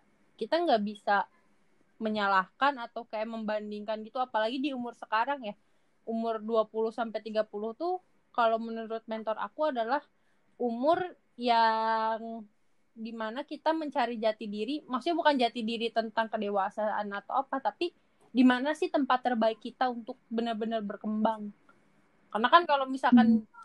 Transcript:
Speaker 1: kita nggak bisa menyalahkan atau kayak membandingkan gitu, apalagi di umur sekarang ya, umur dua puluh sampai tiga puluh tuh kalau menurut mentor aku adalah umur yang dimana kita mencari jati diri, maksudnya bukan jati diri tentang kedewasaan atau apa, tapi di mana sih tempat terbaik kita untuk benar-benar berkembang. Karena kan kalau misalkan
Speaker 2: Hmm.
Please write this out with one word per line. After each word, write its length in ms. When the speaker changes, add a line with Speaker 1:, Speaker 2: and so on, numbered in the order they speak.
Speaker 1:
kita 240
nggak 240
bisa 400
menyalahkan 800
atau 320
kayak 160
membandingkan 800
gitu, 160
apalagi 400
di 160
umur 160
sekarang 480
ya, 160
umur 340
dua 240
puluh 300
sampai 260
tiga 240
puluh 300
tuh 260
kalau 240
menurut 540
mentor 260
aku 380
adalah 260
umur 460
yang 1080
dimana 480
kita 320
mencari 400
jati 320
diri, 400
maksudnya 320
bukan 160
jati 240
diri 320
tentang 400
kedewasaan 800
atau 320
apa, 160
tapi 320
di 80
mana 320
sih 160
tempat 320
terbaik 400
kita 320
untuk 240
benar-benar 480
berkembang. 720
Karena 160
kan 160
kalau 240
misalkan 560
Speaker 2:
Hmm. 40